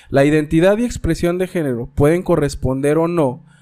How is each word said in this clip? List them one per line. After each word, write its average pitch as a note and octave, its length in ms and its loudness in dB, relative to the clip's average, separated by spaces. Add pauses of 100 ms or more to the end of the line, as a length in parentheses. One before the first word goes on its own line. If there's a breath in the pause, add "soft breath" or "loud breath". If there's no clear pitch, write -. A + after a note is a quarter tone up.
La C3+ 160 4
identidad D#3+ 520 2
y A#3 80 -2
expresión F3 520 -4
de F#3 100 -2
género C3+ 480 -4
pueden E3 280 2
corresponder C#3+ 720 0
o E3 120 0
no, D#3 360 -2 (160 soft breath)